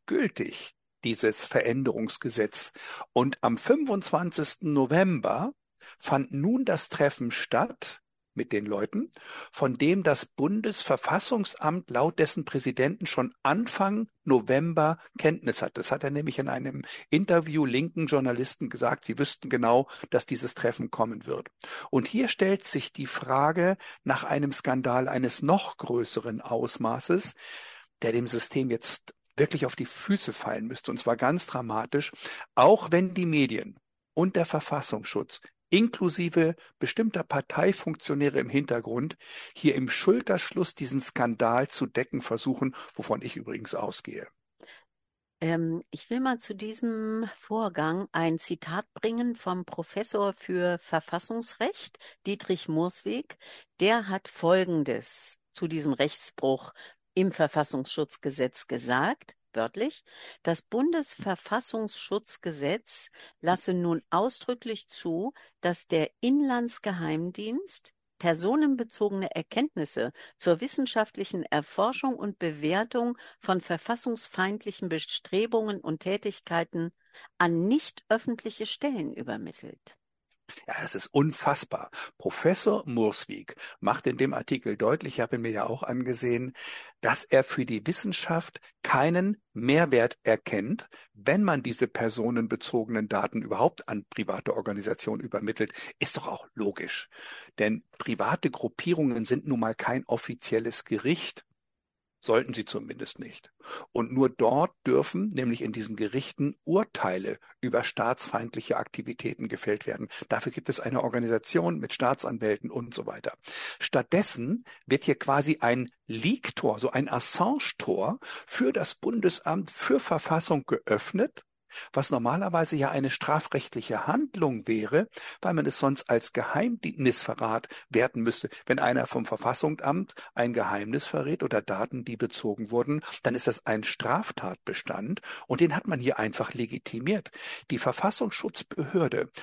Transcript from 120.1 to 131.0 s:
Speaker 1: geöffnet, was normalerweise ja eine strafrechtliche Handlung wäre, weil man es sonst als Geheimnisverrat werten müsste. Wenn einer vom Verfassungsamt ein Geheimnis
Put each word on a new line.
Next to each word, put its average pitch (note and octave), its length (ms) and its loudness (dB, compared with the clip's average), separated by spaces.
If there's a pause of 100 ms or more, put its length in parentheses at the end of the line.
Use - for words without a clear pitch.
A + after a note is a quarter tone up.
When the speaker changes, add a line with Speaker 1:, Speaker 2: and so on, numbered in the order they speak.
Speaker 1:
geöffnet, - 800 0 (480)
was - 200 2
normalerweise D#3+ 640 2
ja C#3 160 2
eine C3+ 180 0
strafrechtliche B2+ 960 -2
Handlung E3 640 0
wäre, A2+ 420 2 (320)
weil E3 140 2
man D#3 100 2
es - 140 0
sonst C#3 280 2
als A#2+ 240 2
Geheimnisverrat B2 1400 0 (220)
werten A#2+ 320 2
müsste. - 300 0 (160)
Wenn C3 100 4
einer B2+ 300 2
vom A#2+ 180 -4
Verfassungsamt D3+ 880 0 (220)
ein A#2+ 180 0
Geheimnis G#2+ 540 -2